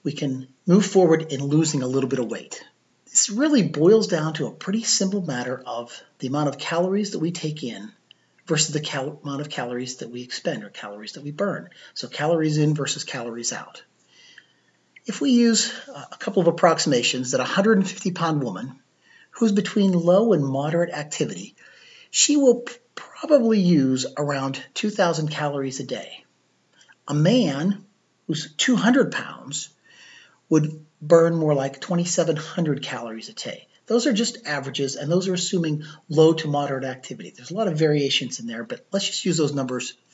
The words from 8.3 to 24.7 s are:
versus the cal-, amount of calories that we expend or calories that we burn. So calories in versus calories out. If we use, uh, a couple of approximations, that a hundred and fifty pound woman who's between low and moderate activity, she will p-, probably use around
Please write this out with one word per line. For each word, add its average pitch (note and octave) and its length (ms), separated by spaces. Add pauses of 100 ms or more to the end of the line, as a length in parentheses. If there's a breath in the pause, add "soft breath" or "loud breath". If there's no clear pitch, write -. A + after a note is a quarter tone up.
versus D3+ 260
the D3+ 80
cal-, D3 420
amount C#3+ 180
of D3 100
calories B2 460
that A#2+ 140
we B2 120
expend B2 420
or G2+ 60
calories G#2 420
that C#3 120
we D3 60
burn. F3+ 400 (240 loud breath)
So - 140
calories D#3 480
in D3+ 180
versus C#3 300
calories A#2 480
out. - 300 (1200 soft breath)
If - 160
we C#4+ 100
use, A#3 440 (180)
uh, C#3 200
a - 40
couple - 240
of E3+ 80
approximations, C3+ 840
that C3 80
a B2+ 40
hundred G3 340
and F#3+ 100
fifty - 240
pound D#3+ 300
woman A2+ 360 (520 soft breath)
who's A3 220
between G3 400
low F3+ 400
and D3+ 120
moderate D3+ 480
activity, A2 640 (540 loud breath)
she - 260
will C4+ 240
p-, - 140 (200)
probably A3+ 640
use C3+ 480 (100)
around C3+ 460 (120)